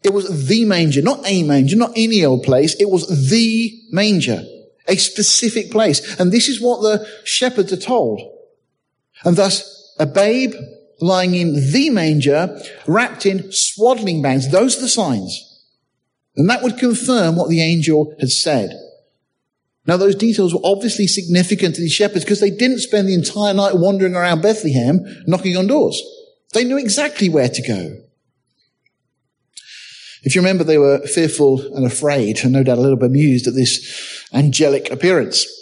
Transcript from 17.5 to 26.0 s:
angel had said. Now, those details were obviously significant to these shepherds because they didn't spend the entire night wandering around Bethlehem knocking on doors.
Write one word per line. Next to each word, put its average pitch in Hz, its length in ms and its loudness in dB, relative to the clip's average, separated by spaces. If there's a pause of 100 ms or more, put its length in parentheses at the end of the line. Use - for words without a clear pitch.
angel 156 600 0
had 127 100 -2
said. 127 480 -2 (1080)
Now, 170 100 0
those 196 180 2
details 202 380 0
were - 120 -2
obviously 202 420 0
significant 180 680 0
to 170 60 -8
these 165 120 -2
shepherds 202 320 0
because 202 160 0
they 202 100 2
didn't 240 300 -2
spend 202 280 0
the 190 60 0
entire 202 400 -2
night 196 240 2
wandering 190 360 2
around 175 280 0
Bethlehem 165 640 2 (220)
knocking 185 300 -2
on 185 100 0
doors. 269 340 0 (520)